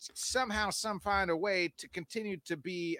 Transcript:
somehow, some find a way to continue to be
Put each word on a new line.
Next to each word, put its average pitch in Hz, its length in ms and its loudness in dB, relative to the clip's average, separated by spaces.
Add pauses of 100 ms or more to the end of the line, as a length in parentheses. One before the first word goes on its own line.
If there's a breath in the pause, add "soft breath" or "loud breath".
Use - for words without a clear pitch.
(140)
somehow, 214 560 0
some 208 280 -2
find 196 320 2
a 165 60 6
way 180 400 2
to - 140 -14
continue 196 560 -4
to 170 100 0
be 170 440 -2